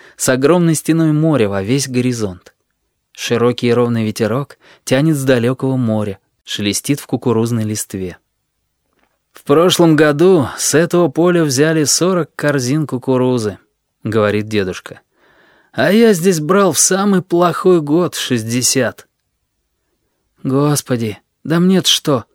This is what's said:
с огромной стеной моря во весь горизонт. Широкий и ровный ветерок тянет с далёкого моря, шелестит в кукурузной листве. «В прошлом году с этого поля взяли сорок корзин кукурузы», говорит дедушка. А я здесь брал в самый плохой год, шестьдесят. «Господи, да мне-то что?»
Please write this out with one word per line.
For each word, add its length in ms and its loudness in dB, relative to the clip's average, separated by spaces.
с 120 -4
огромной 480 2
стеной 340 0
моря 380 2
во 120 -4
весь 280 -2
горизонт. 680 -4
Широкий 560 -2
и 60 2
ровный 320 0
ветерок 520 -4
тянет 320 2
с 80 -6
далёкого 520 0
моря, 440 -2
шелестит 560 -4
в 80 -20
кукурузной 560 -2
листве. 540 -8
«В 100 -20
прошлом 540 4
году 500 4
с 200 -2
этого 320 2
поля 340 0
взяли 400 0
сорок 540 -2
корзин 500 -2
кукурузы», 720 -2
говорит 420 0
дедушка. 540 -6
А 200 0
я 200 4
здесь 280 0
брал 320 2
в 60 -4
самый 440 0
плохой 580 2
год, 340 -2
шестьдесят. 920 -4
«Господи, 760 -2
да 160 0
мне-то 280 2
что?» 360 0